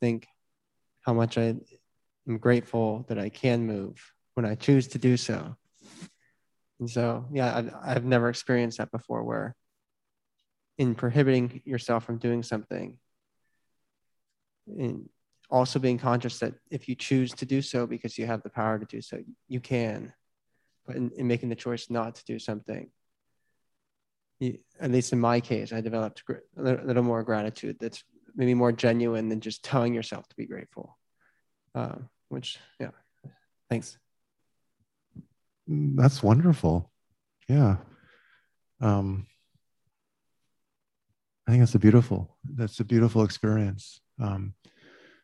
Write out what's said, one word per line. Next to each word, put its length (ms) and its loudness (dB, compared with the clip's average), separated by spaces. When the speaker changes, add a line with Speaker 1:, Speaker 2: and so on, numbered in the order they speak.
Speaker 1:
think 280 -2
how 100 0
much 240 2
I 200 0
am 120 -4
grateful 720 2
that 100 -4
I 100 -4
can 380 0
move 340 -6
when 140 -2
I 80 -2
choose 340 4
to 100 -8
do 200 4
so. 380 -6
And 100 -8
so, 420 -2
yeah, 240 0
I've, 280 -4
I've 240 -2
never 240 4
experienced 480 -2
that 140 -6
before, 320 -6
where 300 -6
in 160 2
prohibiting 720 2
yourself 380 -2
from 120 -6
doing 260 -2
something, 540 -8
and 400 -8
also 300 2
being 180 2
conscious 400 0
that 160 -4
if 180 -10
you 60 -4
choose 380 0
to 120 -12
do 160 -2
so 240 -4
because 320 -8
you 80 -6
have 200 -4
the 40 -12
power 300 -2
to 60 -12
do 180 -12
so, 160 -14
you 100 -6
can. 540 -4
But 80 -12
in, 220 -4
in 100 -4
making 220 -2
the 80 -6
choice 340 -8
not 240 -4
to 100 -20
do 140 -10
something, 500 -10
you, 200 -4
at 140 -2
least 200 2
in 60 2
my 220 4
case, 320 -4
I 80 -4
developed 440 -6
gr-, 100 -8
a 60 -8
little, 240 0
little 160 2
more 220 0
gratitude 560 -4
that's 240 -10
maybe 180 2
more 160 4
genuine 580 0
than 120 -4
just 240 -10
telling 280 0
yourself 360 -8
to 80 -20
be 100 -10
grateful. 500 -16
Uh, 220 -6
which, 320 -10
yeah, 120 -8
thanks. 300 -6
Speaker 2:
Mm, 280 0
that's 260 4
wonderful. 720 4
Yeah. 300 6
Um, 460 0
I 20 6
think 120 8
that's 120 6
a 60 6
beautiful, 640 6
that's 340 -6
a 60 0
beautiful 400 4
experience. 760 -2
Um, 340 -4